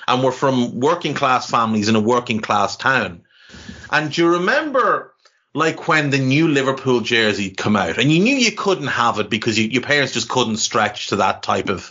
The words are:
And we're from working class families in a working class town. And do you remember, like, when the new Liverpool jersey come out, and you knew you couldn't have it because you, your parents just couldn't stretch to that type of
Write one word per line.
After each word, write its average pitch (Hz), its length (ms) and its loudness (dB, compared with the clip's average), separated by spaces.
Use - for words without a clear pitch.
And 127 160 0
we're 131 80 2
from 123 480 0
working 156 360 0
class 127 360 0
families 110 380 0
in 110 80 4
a 107 40 4
working 120 380 0
class 104 380 -2
town. 110 460 -2
And 151 220 0
do 165 100 0
you 170 120 4
remember, 226 800 0
like, 156 360 -2
when 151 220 2
the 139 80 2
new 135 280 4
Liverpool 131 540 2
jersey 107 500 0
come 107 240 0
out, 92 240 0
and 135 140 4
you 170 100 4
knew 269 140 2
you 233 160 2
couldn't 175 340 -2
have 117 320 0
it 101 100 -2
because 110 300 -2
you, 110 80 2
your 123 160 0
parents 139 300 0
just 113 160 -4
couldn't 110 300 0
stretch - 500 -2
to 110 80 -2
that 98 260 0
type 101 260 -2
of 90 220 -4